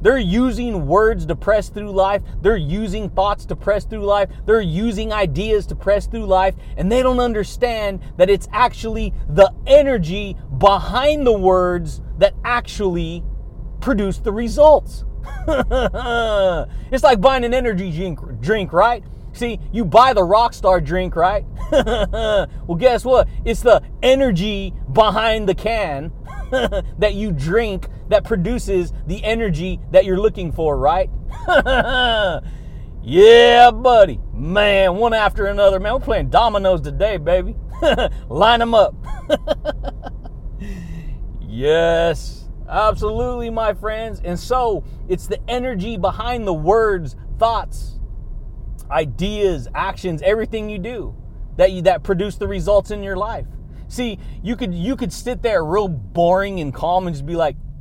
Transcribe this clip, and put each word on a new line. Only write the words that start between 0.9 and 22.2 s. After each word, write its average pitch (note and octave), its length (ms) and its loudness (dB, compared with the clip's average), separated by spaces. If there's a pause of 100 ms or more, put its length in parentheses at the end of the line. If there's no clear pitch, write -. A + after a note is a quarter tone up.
to D#3 100 -2
press G#3 320 0
through G#3 240 -10
life. F#3+ 300 2 (200)
They're G#3+ 140 4
using G3 540 -4
thoughts G3+ 360 -2
to F#3 100 -6
press G3+ 280 -2
through G#3+ 200 -8
life. G3+ 240 2 (160)
They're A3 160 4
using G#3+ 520 -2
ideas G3+ 540 0
to D3+ 100 -8
press G3 300 0
through A3+ 200 -6
life. F#3 300 2 (200)
And F3+ 140 -2
they B3+ 120 2
don't B3+ 180 2
understand G#3+ 800 -2 (160)
that F3+ 120 6
it's G3 240 0
actually A3 600 0 (140)
the F#3 240 6 (140)
energy G#3 680 2 (220)
behind G#3 680 2
the A3 120 4
words F3+ 640 2 (160)
that G3 160 4 (100)
actually F3 800 -4 (580)
produce G3+ 380 0
the G3+ 140 -4
results. A#3+ 720 4 (420)
<laughs> D#4 80 0 (1400)
It's C4 140 0
like B3 160 6
buying C4 240 4
an A#3+ 100 -2
energy G3 380 -2
drink, E3 260 -6 (220)
drink, F#3+ 320 -2
right? G#3+ 320 2 (300)
See, A#3+ 260 -6 (120)
you A3 120 -2
buy A#3 300 6
the G3+ 80 4
Rockstar F#3+ 600 2
drink, F3 320 -2
right? F3+ 300 0 (260)
<laughs> - 0 -
Well, G#3+ 1080 0